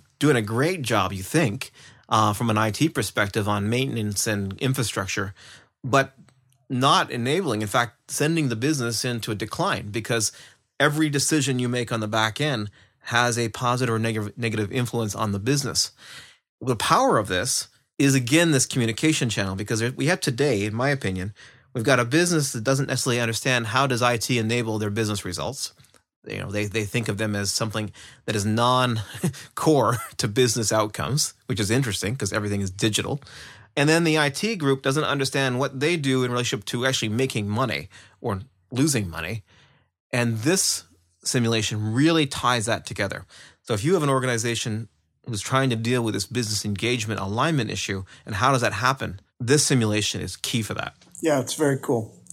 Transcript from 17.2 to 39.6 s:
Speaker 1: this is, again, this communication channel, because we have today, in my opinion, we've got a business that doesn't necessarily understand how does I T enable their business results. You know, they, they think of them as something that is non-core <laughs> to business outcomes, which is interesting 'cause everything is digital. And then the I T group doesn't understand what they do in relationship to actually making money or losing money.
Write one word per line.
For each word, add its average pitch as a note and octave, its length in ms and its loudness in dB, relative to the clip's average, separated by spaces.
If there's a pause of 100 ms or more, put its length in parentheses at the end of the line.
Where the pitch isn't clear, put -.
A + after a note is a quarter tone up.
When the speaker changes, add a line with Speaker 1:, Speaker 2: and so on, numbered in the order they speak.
Speaker 1:
this - 420 -2 (280)
is, C#3 160 4
again, C#3 380 4
this C3 140 4
communication B2+ 640 0
channel, G2 260 -2
because G#2+ 260 -4 (120)
we C3+ 140 -2
have F#3 120 0
today, B2 460 0
in G#2 80 -4
my B2 160 0
opinion, G#2 440 -4 (400)
we've A#2+ 100 -4
got - 160 4
a A#2+ 60 2
business D#3 480 2
that A2+ 100 -6
doesn't C3+ 240 2
necessarily B2 320 0
understand A#2 480 0
how C3 180 2
does B2+ 160 0
I B2 160 2
T A#2+ 220 0
enable A2+ 400 0
their G#2+ 100 0
business G#2 340 -2
results. F2+ 500 -6 (540)
You G2+ 120 -8
know, F#2+ 120 -8
they, G#2 140 -2
they G#2 180 -2
think G#2+ 240 -4
of G#2 100 -2
them G#2+ 180 -2
as G2+ 160 -2
something G#2+ 400 -4 (340)
that A2 100 -2
is G2+ 100 0
non-core A#2+ 1500 2 (100)
<laughs> - 100 -18
to B2 100 -2
business A2+ 440 2
outcomes, G#2+ 600 0 (140)
which G2 120 -2
is G2+ 120 0
interesting A#2 440 0
'cause G#2 180 -4
everything G#2 280 -2
is F#2+ 80 -2
digital. G#2 520 -2 (560)
And D3 100 4
then E3 160 6
the D#3 140 4
I D3 120 4
T G#3 260 -2
group C#3 260 0
doesn't C#3 220 0
understand C3+ 560 0
what C3+ 200 -4
they D#3+ 160 2
do C3+ 280 2
in B2+ 80 0
relationship B2 360 -2
to A#2+ 180 -2
actually C3 240 0
making A2+ 380 -2
money G#2 400 -2 (320)
or G2+ 220 -4 (300)
losing B2 380 0
money. E2+ 340 -8 (680)